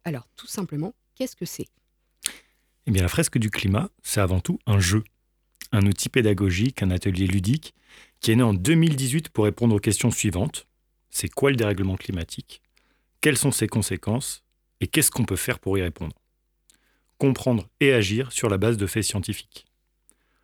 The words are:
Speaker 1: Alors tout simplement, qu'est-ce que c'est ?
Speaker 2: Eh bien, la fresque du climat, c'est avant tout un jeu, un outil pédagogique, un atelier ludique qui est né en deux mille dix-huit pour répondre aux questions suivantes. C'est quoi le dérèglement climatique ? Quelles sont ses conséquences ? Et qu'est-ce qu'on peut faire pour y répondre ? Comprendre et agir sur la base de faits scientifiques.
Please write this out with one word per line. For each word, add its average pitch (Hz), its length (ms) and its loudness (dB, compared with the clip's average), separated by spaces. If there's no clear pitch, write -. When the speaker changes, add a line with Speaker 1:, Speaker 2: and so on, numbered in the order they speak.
Speaker 1:
Alors 139 320 -8
tout - 100 -20
simplement, 160 480 -6
qu'est-ce 262 220 -8
que 185 80 -8
c'est ? - 200 -10
Speaker 2:
Eh 120 60 0
bien, 95 100 2
la 90 60 2
fresque 156 320 0
du 107 100 0
climat, 107 400 0
c'est - 160 -2
avant 92 220 2
tout - 260 -4
un 104 120 6
jeu, 98 240 2
un 98 160 4
outil - 220 0
pédagogique, 104 760 2
un 95 80 2
atelier 92 340 0
ludique 98 480 0
qui - 120 0
est 110 40 6
né 127 80 4
en 110 100 4
deux 101 220 2
mille 165 200 4
dix-huit 135 340 -4
pour 107 160 0
répondre 110 300 2
aux 101 40 2
questions 110 320 0
suivantes. 98 560 -4
C'est - 200 -8
quoi - 200 0
le 139 60 2
dérèglement 98 400 0
climatique ? - 680 -10
Quelles 151 160 2
sont 139 140 0
ses 110 160 -2
conséquences ? - 760 -4
Et 113 60 -2
qu'est-ce - 240 0
qu'on 120 140 -2
peut 98 100 -4
faire 117 240 -4
pour 98 180 -2
y 95 40 0
répondre ? 82 340 -6
Comprendre 127 500 0
et 139 140 6
agir 113 380 0
sur - 180 0
la 98 80 2
base 110 200 2
de 101 80 -2
faits 101 180 -2
scientifiques. - 640 -6